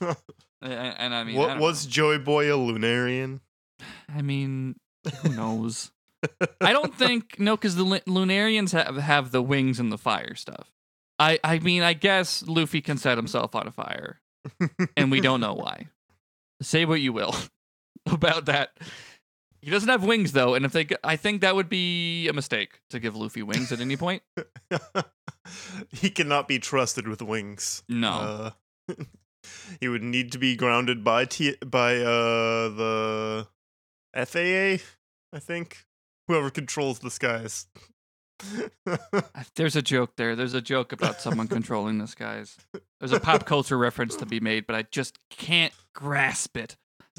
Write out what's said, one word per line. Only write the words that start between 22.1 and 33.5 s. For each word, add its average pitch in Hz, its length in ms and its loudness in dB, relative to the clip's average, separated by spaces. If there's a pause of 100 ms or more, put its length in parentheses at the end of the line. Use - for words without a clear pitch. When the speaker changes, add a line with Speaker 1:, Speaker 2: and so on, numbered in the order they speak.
Speaker 2:
a 147 40 2
mistake 127 480 -4 (100)
to 127 80 -6
give 110 160 -4
Luffy 110 280 -6
wings 117 300 -4
at 117 80 -4
any 135 180 -4
point. 175 240 -4 (480)
Speaker 1:
<laughs> 170 100 -2 (1080)
He 196 200 -2
cannot 147 380 0
be 135 100 0
trusted 120 480 -2
with 110 160 -8
wings. 104 680 -6
Speaker 2:
No. 107 640 -2 (360)
Speaker 1:
Uh, 180 60 -8
<laughs> - 880 -18
he 131 80 -4
would 120 140 -4
need 123 300 -2
to 127 60 -10
be 127 180 2
grounded 120 480 2
by 117 200 4
T-, 143 400 -2
by, 123 340 2
uh, 117 720 2
the 110 760 -2 (680)